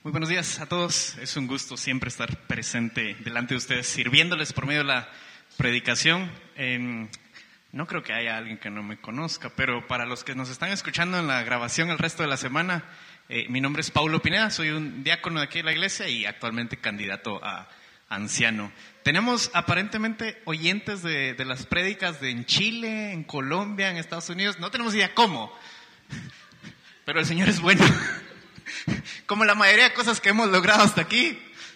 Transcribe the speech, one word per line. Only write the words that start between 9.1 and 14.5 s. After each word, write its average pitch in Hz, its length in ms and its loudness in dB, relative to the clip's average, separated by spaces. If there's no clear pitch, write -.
pero 127 360 -2
para 123 180 -2
los 123 200 -8
que 139 100 -8
nos 127 160 -8
están 170 220 -6
escuchando 180 480 -2
en 160 80 0
la 123 160 2
grabación 120 440 0
el 165 100 0
resto 165 260 -2
de 147 40 0
la 135 80 0
semana, 160 460 -2
eh, 120 200 -2
mi 127 120 0
nombre 143 200 0
es 151 120 -4
Paulo 156 280 2
Pineda, 214 300 2